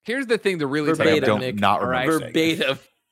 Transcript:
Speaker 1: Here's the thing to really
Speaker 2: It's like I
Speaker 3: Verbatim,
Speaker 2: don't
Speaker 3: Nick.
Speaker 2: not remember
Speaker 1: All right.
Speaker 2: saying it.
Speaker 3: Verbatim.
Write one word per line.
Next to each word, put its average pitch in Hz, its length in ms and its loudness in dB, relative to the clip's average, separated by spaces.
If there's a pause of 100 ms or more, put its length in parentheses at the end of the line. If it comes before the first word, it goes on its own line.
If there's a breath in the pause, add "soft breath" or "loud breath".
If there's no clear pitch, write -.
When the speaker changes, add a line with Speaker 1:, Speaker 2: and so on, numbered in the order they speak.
Speaker 1:
Here's 254 220 -6
the 220 120 0
thing 190 220 -2
to 143 60 -2
really 147 240 -2
Speaker 2:
It's 156 80 0
like 160 100 2
I 160 40 4
Speaker 3:
Verbatim, 139 160 2
Speaker 2:
don't 107 120 2
Speaker 3:
Nick. 127 200 -4
Speaker 2:
not 98 200 4
remember 127 340 0
Speaker 1:
All 156 40 2
right. - 160 -8
Speaker 2:
saying 165 200 2
it. - 40 -4
Speaker 3:
Verbatim. 135 200 -2 (340)